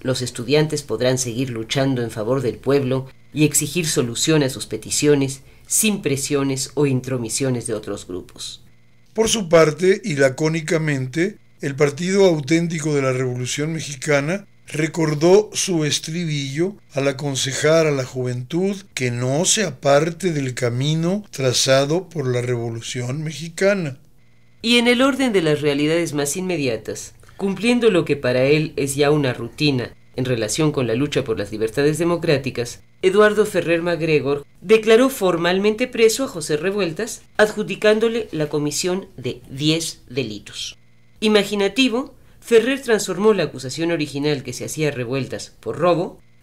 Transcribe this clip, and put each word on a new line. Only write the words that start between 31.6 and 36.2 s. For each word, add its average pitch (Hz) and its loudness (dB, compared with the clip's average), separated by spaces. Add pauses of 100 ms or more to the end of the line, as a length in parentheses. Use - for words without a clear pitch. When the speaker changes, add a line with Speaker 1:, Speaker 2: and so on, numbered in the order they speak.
Speaker 1:
democráticas, 160 -2 (220)
Eduardo 208 4
Ferrer 170 0
MacGregor 151 0 (160)
declaró 220 6
formalmente 196 0
preso 226 2